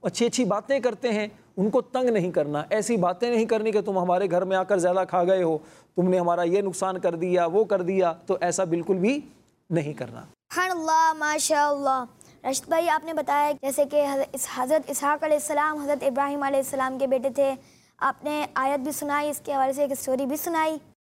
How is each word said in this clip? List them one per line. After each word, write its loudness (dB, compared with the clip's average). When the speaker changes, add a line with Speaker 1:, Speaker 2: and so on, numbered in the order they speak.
Speaker 1:
اچھی 0
اچھی 0
باتیں 0
کرتے -2
ہیں، -2
ان 2
کو 2
تنگ -2
نہیں 2
کرنا، 0
ایسی 0
باتیں 0
نہیں 2
کرنی 0
کہ 2
تم -2
ہمارے 2
گھر 2
میں 0
آ 2
کر 2
زیادہ 2
کھا 2
گئے 4
ہو، 2
تم 2
نے 4
ہمارا 2
یہ 2
نقصان -4
کر 0
دیا، 0
وہ 2
کر 0
دیا، 2
تو 0
ایسا 0
بالکل 0
بھی 2
نہیں -2
کرنا۔ -12
Speaker 2:
سبحان 0
اللہ، 2
ماشاء 2
اللہ۔ 0
راشد -4
بھائی، 2
آپ 0
نے -8
بتایا 0
جیسے 0
کہ 2
حضرت -2
اس-، -6
حضرت 0
اسحاق -2
علیہ 2
السلام 0
حضرت -2
ابراہیم 0
علیہ 0
السلام -2
کے 0
بیٹے 0
تھے، 0
آپ -2
نے -2
آیت 0
بھی -4
سنائی، -2
اس -6
کے -6
حوالے 2
سے -2
ایک 0
اسٹوری -2
بھی -4
سنائی۔ -2